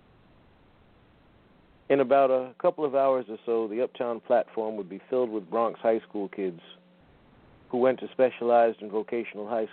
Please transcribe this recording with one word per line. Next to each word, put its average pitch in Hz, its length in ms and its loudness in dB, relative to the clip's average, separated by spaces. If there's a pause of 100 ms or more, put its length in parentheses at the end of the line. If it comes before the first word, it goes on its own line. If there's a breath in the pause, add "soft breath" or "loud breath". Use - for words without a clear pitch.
(1900)
In 139 100 4
about 135 320 4
a 127 280 -2
couple 175 240 0
of 135 120 -2
hours 135 340 2
or 110 160 -10
so, 113 220 0
the 110 160 -4
uptown 120 380 -4
platform 110 540 -2
would 98 140 -8
be 95 180 -12
filled 127 220 0
with 101 220 -8
Bronx 113 300 -2
high 113 180 2
school 101 300 -8
kids 90 320 -6 (1080)
who 127 80 -4
went 127 220 2
to 107 120 -10
specialized 120 680 2
and 104 80 -10
vocational 104 580 -6
high 110 260 -4